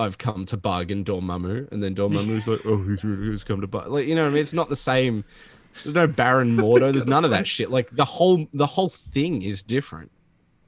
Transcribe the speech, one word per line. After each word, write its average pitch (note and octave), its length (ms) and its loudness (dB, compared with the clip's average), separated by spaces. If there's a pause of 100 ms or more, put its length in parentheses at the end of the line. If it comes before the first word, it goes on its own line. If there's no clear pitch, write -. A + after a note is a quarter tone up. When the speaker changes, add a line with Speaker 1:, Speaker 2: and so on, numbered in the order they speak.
Speaker 1:
I've G#2 180 -2
come G2 280 -4
to - 100 -6
bargain F#2 480 -4
Dormammu," F#2 680 -4
and G#2 120 -6
then F#2+ 120 -4
Dormammu's G#2 540 -2
like, A2 180 -2
"Oh, G#2+ 160 2
he's G2 220 -4
really, G#2 260 -4
he's G#2 140 -8
come G2 160 -4
to G2 80 -6
bargain." G#2 240 -6
Like, C#3 140 -2
you D#3 100 0
know E3 80 2
what D3 60 2
I - 20 -2
mean? D3 100 2
It's D3 100 -6
not D#3+ 160 -2
the C3+ 80 -4
same. B2+ 480 0 (600)
There's D3 100 -8
no E3+ 140 6
Baron B2+ 480 4
Mordo. A#2+ 360 6
There's C3 140 0
none C#3 180 4
of D3+ 60 4
that G2 160 2
Speaker 2:
<laughs> - 0 -
Speaker 1:
shit. - 240 -4
Like, B2 240 -2
the C#3+ 100 4
whole, F3 480 2
the C#3+ 140 0
whole F#3 220 -2
thing C#3+ 540 -4
is F#2+ 200 -6
different. G2+ 480 -6 (580)